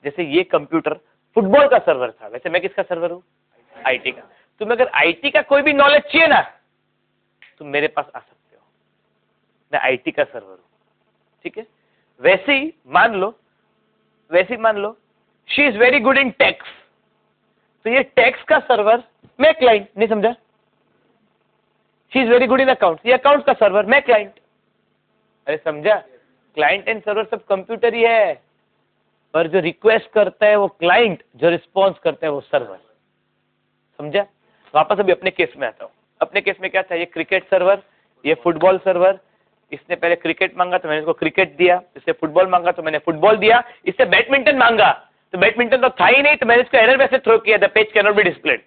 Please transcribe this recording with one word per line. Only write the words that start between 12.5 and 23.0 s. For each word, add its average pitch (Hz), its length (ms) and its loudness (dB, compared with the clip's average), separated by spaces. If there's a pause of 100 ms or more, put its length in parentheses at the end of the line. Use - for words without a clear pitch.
ही 277 220 -4 (120)
मान 185 280 0
लो, 196 260 -8 (920)
वैसे 185 240 -2
ही 226 60 -12
मान 220 160 0
लो, 208 220 -8 (540)
she 277 200 0
is 202 100 -6
very 254 220 2
good 269 200 2
in 233 160 -6
tax। - 140 0 (1300)
तो 220 60 -4
ये 262 120 0
tax 254 400 0
का 311 160 0
सर्वर, 226 460 0 (360)
मैं 311 140 4
client, 226 340 2 (100)
नहीं 214 100 0
समझा? 220 280 -2 (1800)
She 254 140 0
is 226 60 2
very 247 200 2
good 262 140 2
in 269 100 0
accounts, 170 300 -2